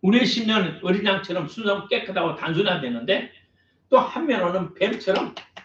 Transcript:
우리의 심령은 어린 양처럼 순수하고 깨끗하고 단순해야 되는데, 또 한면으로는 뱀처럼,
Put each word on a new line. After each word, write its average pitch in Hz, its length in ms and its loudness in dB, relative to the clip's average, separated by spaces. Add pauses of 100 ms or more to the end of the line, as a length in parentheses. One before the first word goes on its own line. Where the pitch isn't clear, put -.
우리의 226 220 6
심령은 214 580 0
어린 196 220 0
양처럼 180 420 0
순수하고 202 420 -2
깨끗하고 180 480 -2
단순해야 170 440 0
되는데, 123 520 -2 (580)
또 262 80 8
한면으로는 190 760 -2
뱀처럼, 208 600 -2 (300)